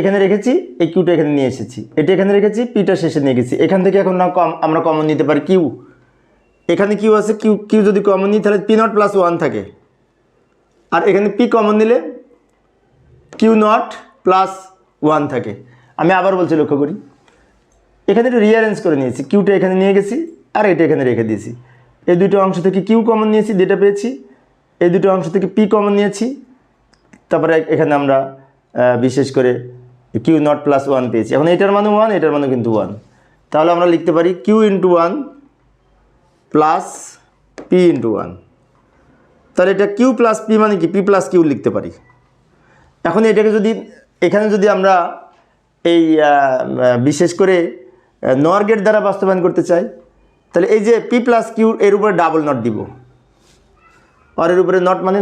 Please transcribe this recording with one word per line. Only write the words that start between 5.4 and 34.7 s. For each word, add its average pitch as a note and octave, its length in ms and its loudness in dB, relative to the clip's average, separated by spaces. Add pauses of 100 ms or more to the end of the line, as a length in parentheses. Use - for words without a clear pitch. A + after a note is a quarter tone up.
কিউ, F#3 140 2 (1080)
এখানে G3 280 0
কিউ A3 180 2
আছে, G#3 120 -2 (100)
কিউ, A3 120 2 (160)
কিউ G#3+ 200 2
যদি G3+ 180 2
কমন G3 260 0
নিই G#3+ 100 0
তাহলে G#3 240 0
পি A3 120 2
নট A3+ 180 0
প্লাস G#3 220 2
ওয়ান F3 140 2 (100)
থাকে, A2 200 -4 (1300)
আর E3+ 140 2
এখানে G3 180 2 (100)
পি B3 80 4 (100)
কমন G#3+ 260 2
নিলে A3+ 160 2 (1400)
কিউ A3 120 4 (140)
নট G#3+ 220 0 (380)
প্লাস F#3 260 2 (540)
ওয়ান D3+ 180 2 (100)
থাকে। A#2+ 200 -6 (480)
আমি E3 180 2
আবার F#3+ 200 0
বলছি, E3+ 220 0
লক্ষ্য C#3+ 200 -2
করি, D3 120 -4 (1160)
এখানে A3+ 180 2
একটু B3 160 0
রিঅ্যারেঞ্জ A3 400 2
করে E3 160 2
নিয়েছি, B2+ 280 -6
কিউটা G3+ 300 2
এখানে F#3 220 0
নিয়ে G3 160 2
গেছি G3+ 180 -2 (420)
আর G#3+ 140 0
এটা E3 160 2
এখানে C#3+ 220 0
রেখে A#2+ 200 0
দিয়েছি। G#2 220 -6 (600)
এই F3 100 4
দুটো G3 240 2
অংশ F#3+ 200 -2
থেকে F#3+ 220 0
কিউ A3+ 120 4 (100)
কমন A3 240 0
নিয়েছি, G#3+ 180 0 (100)
যেটা F#3+ 200 2
পেয়েছি, G3+ 280 0 (760)
এই F3 100 4
দুটো G3 220 2
অংশ F3+ 100 -4 (100)
থেকে F#3+ 200 0
পি G#3+ 80 2 (100)
কমন G#3 260 0
নিয়েছি, G3+ 260 -2 (1040)
তারপরে D#3+ 240 0 (200)
এখানে D3+ 260 0
আমরা, C#3 240 0
আহ, - 720 -4 (100)
বিশেষ C3 220 0 (100)
করে B2+ 140 2 (760)
কিউ E3 100 2 (120)
নট D3 180 0
প্লাস C#3 260 0
ওয়ান C3 200 0
পেয়েছি। A2 260 -2
এখন D#3 160 0
এটার G3 180 0
মানে G#3 240 0
ওয়ান, A3 220 2
এটার D#3 180 0
মানে C#3+ 180 -2
কিন্তু A#2 220 -4
ওয়ান। G2 140 -4 (640)
তাহলে D#3 240 2
আমরা F3 180 0
লিখতে E3 240 -2
পারি E3+ 140 2 (140)
কিউ G#3+ 120 2 (120)
into F#3 240 0